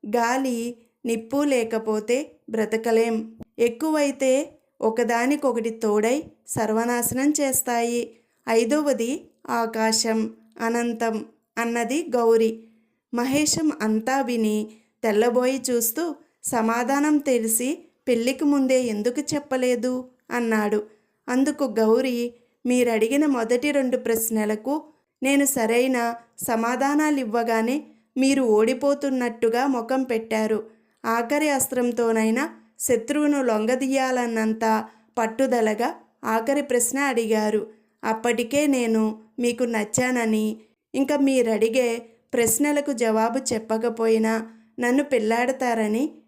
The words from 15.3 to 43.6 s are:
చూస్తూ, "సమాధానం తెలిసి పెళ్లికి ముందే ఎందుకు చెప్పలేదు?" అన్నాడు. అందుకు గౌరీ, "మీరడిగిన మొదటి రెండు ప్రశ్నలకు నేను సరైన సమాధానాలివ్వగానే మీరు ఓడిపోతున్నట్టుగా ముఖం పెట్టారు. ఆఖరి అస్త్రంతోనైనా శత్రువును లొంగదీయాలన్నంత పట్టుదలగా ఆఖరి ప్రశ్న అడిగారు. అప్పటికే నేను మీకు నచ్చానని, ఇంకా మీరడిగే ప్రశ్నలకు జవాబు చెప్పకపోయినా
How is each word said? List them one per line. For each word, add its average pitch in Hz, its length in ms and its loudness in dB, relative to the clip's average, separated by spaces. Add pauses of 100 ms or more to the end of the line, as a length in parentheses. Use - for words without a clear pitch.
చూస్తూ, 277 440 -2 (280)
"సమాధానం 247 720 2
తెలిసి 247 640 0 (280)
పెళ్లికి 254 380 0
ముందే 262 380 2
ఎందుకు 233 380 -2 (140)
చెప్పలేదు?" 254 760 -2 (220)
అన్నాడు. 214 520 0 (460)
అందుకు 277 340 0
గౌరీ, 240 680 2 (320)
"మీరడిగిన 247 600 2
మొదటి 247 460 0
రెండు 254 260 0
ప్రశ్నలకు 226 840 -2 (400)
నేను 277 220 4
సరైన 240 680 0 (320)
సమాధానాలివ్వగానే 247 1400 0 (340)
మీరు 269 240 2
ఓడిపోతున్నట్టుగా 240 1300 2
ముఖం 262 360 -2
పెట్టారు. 220 600 -2 (420)
ఆఖరి 240 440 0
అస్త్రంతోనైనా 240 1080 0 (240)
శత్రువును 285 640 0
లొంగదీయాలన్నంత 226 1400 0 (320)
పట్టుదలగా 226 800 0 (280)
ఆఖరి 226 380 0
ప్రశ్న 254 380 -2
అడిగారు. 220 680 0 (360)
అప్పటికే 233 640 0
నేను 226 540 0 (180)
మీకు 240 240 0
నచ్చానని, 220 920 0 (380)
ఇంకా 277 220 0
మీరడిగే 240 880 2 (280)
ప్రశ్నలకు 285 600 0
జవాబు 220 600 0
చెప్పకపోయినా 220 920 0 (320)